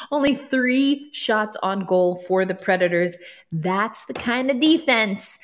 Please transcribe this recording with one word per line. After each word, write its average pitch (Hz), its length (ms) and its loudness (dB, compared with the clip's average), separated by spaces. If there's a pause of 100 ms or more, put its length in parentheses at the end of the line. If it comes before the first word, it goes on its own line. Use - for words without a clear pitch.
(120)
Only 277 240 2
three 269 760 0
shots 214 520 -2
on 196 220 -2
goal 180 320 2
for 185 280 0
the 185 80 -4
Predators. 180 640 0 (340)
That's 185 540 -2
the - 80 -12
kind 254 380 -2
of 254 80 -2
defense. 240 840 2